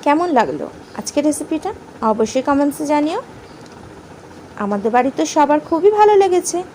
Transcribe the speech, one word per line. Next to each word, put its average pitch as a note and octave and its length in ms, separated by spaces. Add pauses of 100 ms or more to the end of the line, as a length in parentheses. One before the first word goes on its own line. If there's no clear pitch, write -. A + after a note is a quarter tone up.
কেমন D#4 240 (100)
লাগলো D3 260 (340)
আজকের C#4 280
রেসিপিটা D4+ 440 (400)
অবশ্যই A3+ 360
কমেন্টসে C#4+ 440
জানিও। D4+ 280 (1400)
আমাদের G3+ 320
বাড়িতে C4 260 (120)
সবার D4 340
খুবই E4+ 220 (100)
ভালো G#4 220
লেগেছে F4+ 360 (180)